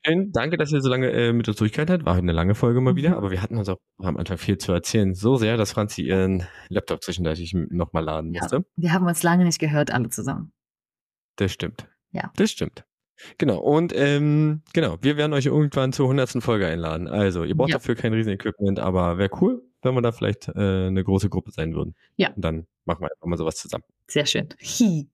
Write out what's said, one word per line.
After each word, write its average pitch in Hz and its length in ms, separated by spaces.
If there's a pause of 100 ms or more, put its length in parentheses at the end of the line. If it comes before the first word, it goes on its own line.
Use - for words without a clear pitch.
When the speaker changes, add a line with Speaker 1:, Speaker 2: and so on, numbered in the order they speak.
Speaker 1:
Schön, 180 280
danke, 156 240
dass 156 160
ihr 143 80
so 135 80
lange, 127 240
äh, 117 200
mit 117 160
uns 107 100
durchgehalten 147 360
habt. 160 120
War 90 80
heute 90 80
eine 87 100
lange 85 240
Folge 120 240
mal 127 160
wieder, 160 140
Speaker 2:
Mhm. 175 60
Speaker 1:
aber 101 140
wir 92 120
hatten 113 140
uns 101 120
auch 90 100 (200)
am 92 180
Anfang 87 220
viel 98 200
zu - 140
erzählen. 95 420
So 110 220
sehr, 113 200
dass 107 160
Franzi 104 300
ihren 95 440 (240)
Laptop 90 340
zwischendurch 85 480
m-, 85 180
noch 85 220
mal 80 80
laden 80 340
Speaker 2:
Ja, - 80
Speaker 1:
musste. 139 220 (120)
Speaker 2:
wir 165 160
haben 180 140
uns 170 160
lange 175 220
nicht 165 160
gehört, 151 320
alle 123 160
zusammen. - 440 (840)
Speaker 1:
Das 98 160
stimmt. - 340 (240)
Speaker 2:
Ja. - 260
Speaker 1:
Das 208 140
stimmt. - 340 (540)
Genau, 117 220
und, 160 360
ähm, 151 680 (100)
genau, 101 300
wir 147 140
werden 151 160
euch 139 140
irgendwann 135 460
zur 131 160
hundertsten 131 320
Folge 107 260
einladen. 82 400
Also, 87 380
ihr 87 120
braucht 135 140
Speaker 2:
Ja. 143 60
Speaker 1:
dafür 120 180
kein 110 180
Riesenequipment, 101 680
aber 90 380
wär 95 120 (100)
cool, 247 220 (200)
wenn 131 120
wir 123 80
da 117 80
vielleicht, 104 380
äh, 95 400
eine 95 160
große 95 260
Gruppe - 220
sein 80 220
würden. - 200 (220)
Speaker 2:
Ja. - 180
Speaker 1:
Und 95 100
dann 82 220 (180)
machen 85 180
wir 71 100
einfach - 140
mal 85 120
sowas 80 180
zusammen. - 280 (240)
Speaker 2:
Sehr 147 180
schön. - 220 (120)
Hi. 170 540